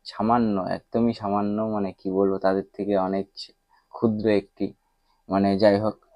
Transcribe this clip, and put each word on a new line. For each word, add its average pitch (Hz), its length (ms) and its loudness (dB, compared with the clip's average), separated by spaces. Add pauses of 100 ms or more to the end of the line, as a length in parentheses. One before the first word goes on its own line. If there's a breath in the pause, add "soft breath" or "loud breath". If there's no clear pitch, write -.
সামান্য, 107 580 0
একদমই 110 520 -2
সামান্য, 104 480 -4
মানে, 104 300 -4
কি 95 200 -8
বলবো, 95 260 2
তাদের 95 260 0 (100)
থেকে 101 240 -2
অনেক 95 300 -2 (600)
ক্ষুদ্র 107 400 0
একটি, 98 440 -2 (560)
মানে, 98 300 2
যাই 101 200 6
হোক, 107 260 -4 (100)